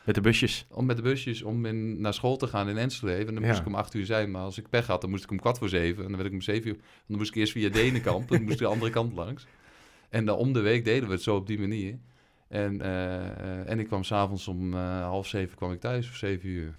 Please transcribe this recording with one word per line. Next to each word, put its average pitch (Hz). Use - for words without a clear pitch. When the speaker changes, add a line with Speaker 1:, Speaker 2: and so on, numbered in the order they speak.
Speaker 1:
met 107
de 110
busjes. 110
Speaker 2:
Om 127
met 123
de 117
busjes 127
om 113
in, 110
naar 104
school 127
te 127
gaan 101
in 104
Enschede. 110
En 113
dan 110
Speaker 1:
Ja. 113
Speaker 2:
moest 104
ik 82
om 101
acht 104
uur 98
zijn. 107
Maar 92
als 98
ik -
pech 117
had, 92
dan 92
moest 98
ik -
om 95
kwart 120
voor 104
zeven. 90
En 92
dan 101
werd 95
ik 95
om 92
zeven 110
uur. 101
Dan 104
moest 107
ik -
eerst 107
via 104
Denenkamp. 110
Dan 113
moest 110
ik 123
de 117
andere 113
kant 117
langs. 90
En 113
dan 104
om 131
de 120
week 117
deden 117
we 95
het 90
zo 104
op 95
die 107
manier. 101
En, 101
eh, 92
eh, 95
en 110
ik 110
kwam 95
's -
avonds 101
om, 90
eh, 90
half 95
zeven 95
kwam 90
ik 87
thuis, 120
of -
zeven 98
uur. 82